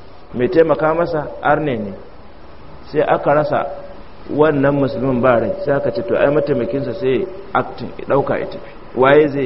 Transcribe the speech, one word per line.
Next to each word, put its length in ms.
mai 140
taimaka 460
masa 320
arne 340
ne. 160
Sai 120
aka 320
rasa 320
wannan 440
musulmin 460
ba 200
rai, 120
sai 100
aka 160
ce, 120
"To, 140
ai 140
mataimakinsa 640
sai 320
acting, 460
ya 80
ɗauka 320
ya 80
tafi." 240
Waye 320
zai 180